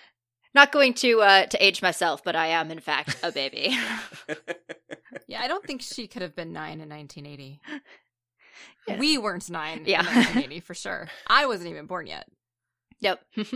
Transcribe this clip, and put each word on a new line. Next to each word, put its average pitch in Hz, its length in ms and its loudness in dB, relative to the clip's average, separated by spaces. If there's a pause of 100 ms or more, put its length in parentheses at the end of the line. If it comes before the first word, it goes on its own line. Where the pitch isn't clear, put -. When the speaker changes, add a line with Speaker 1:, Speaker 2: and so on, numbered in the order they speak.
(540)
Speaker 1:
Not 285 180 8
going 269 220 6
to, 233 260 4
uh, 196 260 8
to - 180 2
age 196 180 2
myself, 175 420 0
but 170 100 -2
I 160 140 0
am 160 220 0
in 160 100 -10
fact - 420 -2
a 170 100 -2
baby. 143 440 -2 (520)
<laughs> 151 80 -6 (920)
Speaker 2:
Yeah, 220 120 -10
I 247 80 -4
don't 381 180 -4
think 269 160 -10
she - 240 -10
could 196 160 -10
have 170 140 -8
been 165 160 -8
nine 156 280 -10
in 156 80 -16
nineteen 151 380 -16
eighty. 143 340 -18 (1300)
Speaker 1:
Yeah. - 100 -6
Speaker 2:
We 285 220 0
weren't 196 320 -4
nine 160 340 -8
Speaker 1:
Yeah. 160 160 2
Speaker 2:
in 185 140 0
nineteen 247 300 4
eighty 151 160 -12
for - 140 -18
sure. 170 340 -8 (180)
I 277 200 4
wasn't 175 240 -4
even 151 160 -12
born 170 200 -8
yet. 78 220 -12 (720)
Speaker 1:
Yep. 190 200 2 (340)